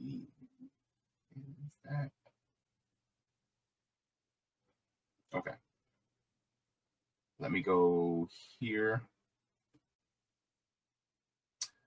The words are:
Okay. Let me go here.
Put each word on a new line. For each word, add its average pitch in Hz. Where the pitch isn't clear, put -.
Okay. -
Let 80
me 92
go 87
here. 110